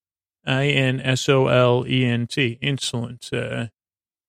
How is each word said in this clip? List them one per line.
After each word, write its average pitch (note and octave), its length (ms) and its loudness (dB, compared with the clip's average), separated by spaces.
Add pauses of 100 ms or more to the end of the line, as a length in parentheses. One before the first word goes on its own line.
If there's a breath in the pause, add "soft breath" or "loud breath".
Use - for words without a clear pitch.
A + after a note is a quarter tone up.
(440)
I C3+ 220 0
N C3+ 340 2
S C3 300 0
O C3 180 4
L B2+ 400 4
E B2+ 160 0
N A#2+ 220 0
T, A#2+ 360 -2
insolent, B2 680 -6
uh, A#2+ 360 -6 (600)